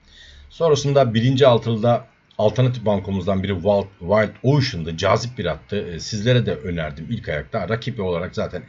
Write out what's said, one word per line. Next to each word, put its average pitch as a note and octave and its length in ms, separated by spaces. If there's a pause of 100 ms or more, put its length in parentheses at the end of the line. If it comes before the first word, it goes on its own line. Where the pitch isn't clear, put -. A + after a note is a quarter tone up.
(500)
Sonrasında C#3 640
birinci B2+ 340
altılıda A#2 600 (300)
alternatif A2 480
bankomuzdan G2 580
biri G2 100
Wild, G2 340 (120)
Wild G2+ 440
Ocean'dı. F#2 540
Cazip A2+ 400
bir F#2+ 80
attı. F2 480
E, D#2+ 60
sizlere A2+ 460
de F#2 100
önerdim D#2+ 540
ilk G#2 200
ayakta. E2+ 400
Rakibi A2+ 320
olarak F2+ 340
zaten F2 340